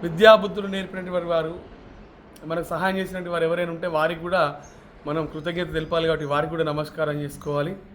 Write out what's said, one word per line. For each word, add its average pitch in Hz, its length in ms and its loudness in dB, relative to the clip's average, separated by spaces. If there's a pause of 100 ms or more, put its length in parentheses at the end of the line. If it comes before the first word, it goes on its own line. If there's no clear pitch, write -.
విద్యాబుద్ధులు 196 680 8
నేర్పినటువంటి 185 580 -4
వారు, 160 220 0 (960)
మనకు 165 220 -4
సహాయం 185 280 0
చేసినటువంటి 185 340 -6
వారు 165 140 0
ఎవరైనా 170 260 -2
ఉంటే 165 220 -6
వారికి 160 300 0
కూడా 175 160 2 (680)
మనం 156 240 -2
కృతజ్ఞత 165 440 -6
తెలపాలి. 160 340 0
కాబట్టి 151 240 0
వారికి 156 200 0
కూడా 160 160 0
నమస్కారం 151 540 -4
చేసుకోవాలి. 147 500 -4 (200)